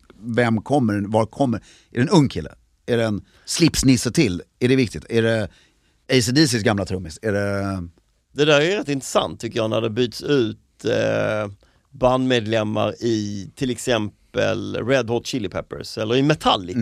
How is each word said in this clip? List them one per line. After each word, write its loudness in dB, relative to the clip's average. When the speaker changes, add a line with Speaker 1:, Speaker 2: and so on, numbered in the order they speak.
Speaker 1:
vem 0
kommer, 0
var 2
kommer? -2
Är -14
det 0
en 0
ung 6
kille? -8
Är 0
det 2
en -2
slipsnisse 2
till? 0
Är 0
det 4
viktigt? -2
Är 2
det 0
A 6
C 0
D 4
C's 0
gamla 2
trummis? -8
Är 0
det -2
Speaker 2:
Det 2
där 6
är 0
rätt -6
intressant, -4
tycker -6
jag, 0
när 0
det -2
byts -2
ut, -2
eh, -2
bandmedlemmar 0
i -2
till -4
exempel -2
Red 0
Hot -2
Chili -6
Peppers -10
eller 0
i 4
Metallica 0